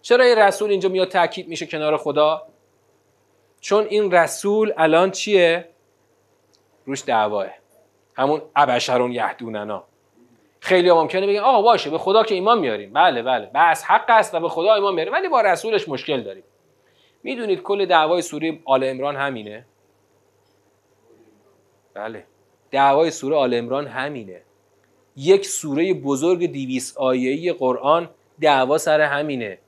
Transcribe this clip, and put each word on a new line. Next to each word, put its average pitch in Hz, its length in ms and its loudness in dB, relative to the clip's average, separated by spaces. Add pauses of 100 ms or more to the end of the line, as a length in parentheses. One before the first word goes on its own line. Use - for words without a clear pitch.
چرا 247 260 4
یه 240 80 6
رسول 208 360 4
اینجا 190 180 0
میاد 185 180 0
تأکید 175 400 -2
می‌شه 165 180 -10
کنار 151 320 -2
خدا؟ 151 500 0 (1120)
چون 208 300 0
این 208 220 0
رسول 202 640 0
الان 160 340 4
چیه؟ 175 580 0 (1160)
روش 135 220 -8
دعواه. 107 400 -2 (680)
همون 143 260 0 (140)
ابشرون 123 560 0
یهدوننا. 107 720 -8 (760)
خیلی 180 300 2
ها 165 120 6
ممکنه 185 260 -2
بگن 202 120 0
آقا 233 220 4
باشه، 214 280 2
به 160 80 -4
خدا 196 260 2
که 214 120 -2
ایمان 208 240 2
میاریم، 107 340 -4
بله، 143 280 2
بله، 120 240 -2
بحث 160 380 2
حق 196 240 2
است 220 260 4
و 170 60 -2
به 165 100 -2
خدا 190 260 2
ایمان 196 180 0
میاریم، 170 200 -4
ولی 370 140 -2
با 277 140 0
رسولش 202 480 0
مشکل 135 320 -6
داریم. 98 220 -16 (800)
می‌دونید 220 380 -4
کل 202 240 -2
دعوای 170 360 2
سورهٔ 156 440 -8
آل 131 180 2
عمران 131 320 -6
همینه؟ 117 500 -8 (2250)
بله، 104 320 -14 (460)
دعوای 139 400 2
سورهٔ 139 260 -4
آل 127 160 0
عمران 123 340 -4
همینه. 123 540 -10 (760)
یک 185 280 4
سورهٔ 160 480 -4
بزرگ 156 580 -2
دویست 131 460 -8
آیه‌ای 131 560 -2
قرآن، 143 560 0 (320)
دعوا 143 360 4
سر 156 240 2
همینه. 139 560 -4 (100)